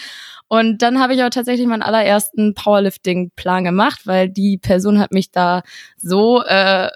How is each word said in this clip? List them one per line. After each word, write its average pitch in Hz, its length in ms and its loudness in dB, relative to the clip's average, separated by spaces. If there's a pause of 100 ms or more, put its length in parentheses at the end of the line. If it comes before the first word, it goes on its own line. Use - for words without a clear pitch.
(460)
Und 226 360 0
dann 240 180 2
habe 262 140 0
ich 254 100 2
auch 240 60 -2
tatsächlich 247 360 -2
meinen 226 160 -2
allerersten 208 720 0
Powerlifting-Plan 185 1120 -2
gemacht, 196 420 0
weil 185 220 0
die 196 280 -2
Person 202 440 2
hat 196 100 -2
mich 190 220 -4
da 180 300 0 (340)
so, 220 480 0
äh, 190 520 2